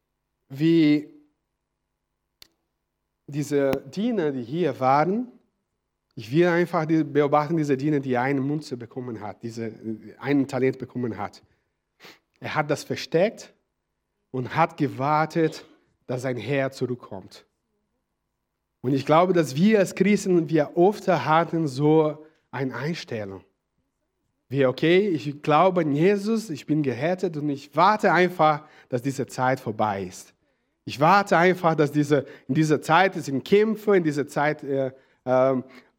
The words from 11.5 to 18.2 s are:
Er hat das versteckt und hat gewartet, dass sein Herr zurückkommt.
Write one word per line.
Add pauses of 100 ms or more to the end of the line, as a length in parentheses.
Er
hat
das
versteckt (760)
und
hat
gewartet, (420)
dass
sein
Herr
zurückkommt. (1400)